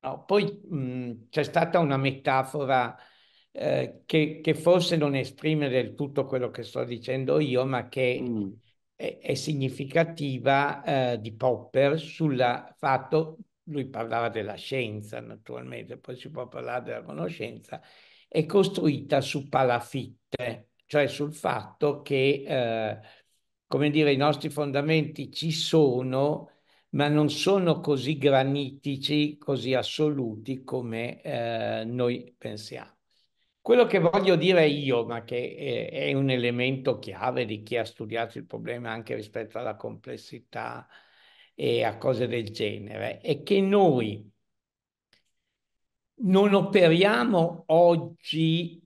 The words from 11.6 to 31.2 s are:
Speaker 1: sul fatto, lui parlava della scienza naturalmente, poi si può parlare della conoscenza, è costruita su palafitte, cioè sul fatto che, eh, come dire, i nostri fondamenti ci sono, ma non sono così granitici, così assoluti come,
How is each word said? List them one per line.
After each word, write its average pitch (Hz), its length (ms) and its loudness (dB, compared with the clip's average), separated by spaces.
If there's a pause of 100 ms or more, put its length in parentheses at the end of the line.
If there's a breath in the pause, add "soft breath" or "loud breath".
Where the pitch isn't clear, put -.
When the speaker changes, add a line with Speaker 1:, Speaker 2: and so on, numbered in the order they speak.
Speaker 1:
sul 127 760 -2
fatto, 156 600 -2 (300)
lui 143 180 -6
parlava 117 420 -4
della 104 260 -6
scienza 110 680 -8
naturalmente, 120 800 -14
poi 127 180 -14
si 127 140 -16
può 127 180 -12
parlare 123 360 -8
della 117 180 -10
conoscenza, 143 800 -10 (460 soft breath)
è - 200 0
costruita 160 720 2
su 135 280 -6
palafitte, 120 1200 -4 (160)
cioè 147 200 2
sul 147 280 -6
fatto 143 680 -2
che, 139 440 2
eh, 113 520 -2 (680 soft breath)
come 147 240 2
dire, 147 220 4
i 135 40 4
nostri 147 340 0
fondamenti 147 840 -2
ci 165 180 -4
sono, 139 1000 2 (400 soft breath)
ma 143 180 2
non 151 220 4
sono 180 500 2
così 143 360 -2
granitici, 139 1200 0
così 131 380 -2
assoluti 127 920 -2
come, 120 560 -6